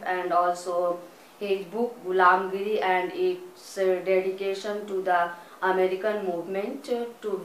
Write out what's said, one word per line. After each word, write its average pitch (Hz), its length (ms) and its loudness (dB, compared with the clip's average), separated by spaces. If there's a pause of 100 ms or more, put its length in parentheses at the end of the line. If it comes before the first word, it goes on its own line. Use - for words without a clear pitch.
and 180 260 0
also 175 680 2 (400)
his 196 240 -2
book 226 320 -4 (100)
Gulamgiri 190 760 4
and 180 320 2
its, - 680 -4
uh, 190 100 2 (160)
dedication 196 840 -2
to 190 160 -4
the 175 280 2 (320)
American 185 640 0
movement, 190 640 -4
uh, 240 160 -2 (160)
to 190 220 -4